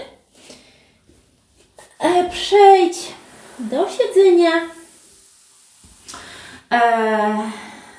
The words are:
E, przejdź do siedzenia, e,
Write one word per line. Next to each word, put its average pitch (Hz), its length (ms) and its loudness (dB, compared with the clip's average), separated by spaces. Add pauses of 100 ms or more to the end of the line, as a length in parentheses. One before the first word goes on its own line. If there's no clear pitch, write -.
(2000)
E, 349 320 -2
przejdź 392 680 4 (600)
do 262 320 -6
siedzenia, 370 600 2 (2250)
e, 220 800 -2 (460)